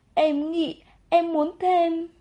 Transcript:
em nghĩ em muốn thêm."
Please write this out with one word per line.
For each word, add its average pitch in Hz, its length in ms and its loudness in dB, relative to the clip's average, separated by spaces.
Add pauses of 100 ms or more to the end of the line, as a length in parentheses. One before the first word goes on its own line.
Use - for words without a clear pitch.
(140)
em 302 380 0
nghĩ 330 300 -4 (260)
em 339 240 2
muốn 311 280 0
thêm." 339 480 0 (120)